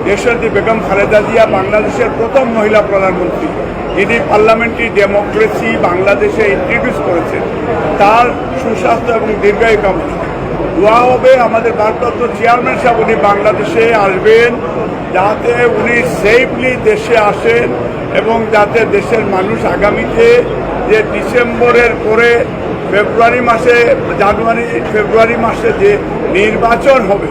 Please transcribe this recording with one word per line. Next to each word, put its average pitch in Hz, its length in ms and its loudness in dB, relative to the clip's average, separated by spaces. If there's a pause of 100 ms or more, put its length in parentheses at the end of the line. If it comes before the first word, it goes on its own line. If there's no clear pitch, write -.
দেশনেত্রী 220 440 0
বেগম 220 400 0
খালেদা 202 320 2
জিয়া, 202 260 2
বাংলাদেশের 208 640 0 (100)
প্রথম 240 300 0
মহিলা 214 420 2
প্রধানমন্ত্রী, 180 580 -2 (480)
যিনি 202 220 0 (120)
পার্লামেন্টারি 226 640 2
ডেমোক্রেসি 208 880 0
বাংলাদেশে 202 680 0
ইন্ট্রোডিউস 208 480 -2 (100)
করেছেন, 175 340 -2 (580)
তার 208 280 4 (360)
সুস্বাস্থ্য 233 500 -2
এবং 220 160 -2 (140)
দীর্ঘায়ু 214 400 2
কামনা। 185 420 -2 (520)
দোয়া 214 240 4
হবে 254 360 4
আমাদের 226 360 0
ভারপ্রাপ্ত 233 540 -2 (120)
চেয়ারম্যান 240 440 0
সাহেব, 233 180 2
উনি 220 140 0
বাংলাদেশে 214 800 2
আসবেন, 214 600 2 (580)
যাতে 214 540 0
উনি 233 360 0 (200)
সেফলি 247 640 2
দেশে 220 320 2
আসেন 226 520 0 (480)
এবং 220 360 0
যাতে 220 320 2
দেশের 208 420 0
মানুষ 202 380 -2
আগামীতে 226 800 2 (460)
যে 220 140 2 (100)
ডিসেম্বরের 233 760 0 (140)
পরে 233 400 2 (460)
ফেব্রুয়ারি 220 500 2
মাসে, 240 560 2 (220)
জানুয়ারি, 226 640 0 (120)
ফেব্রুয়ারি 220 440 2
মাসে 226 440 -2
যে 202 180 4 (340)
নির্বাচন 226 720 2
হবে 175 240 -2